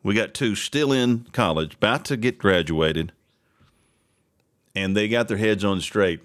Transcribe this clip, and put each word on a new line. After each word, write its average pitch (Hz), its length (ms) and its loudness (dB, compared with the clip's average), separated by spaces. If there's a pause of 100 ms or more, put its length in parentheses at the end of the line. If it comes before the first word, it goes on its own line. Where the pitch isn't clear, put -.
We 98 100 0
got 107 200 -2
two 113 220 -2
still 139 360 -2
in 123 400 0
college, 80 440 -2
about 113 300 0
to 139 120 -4
get 120 200 -2
graduated, 80 760 0 (1600)
and 98 220 0
they 107 100 0
got 117 200 0
their 104 100 -2
heads 107 260 0
on 98 180 0
straight. 90 440 0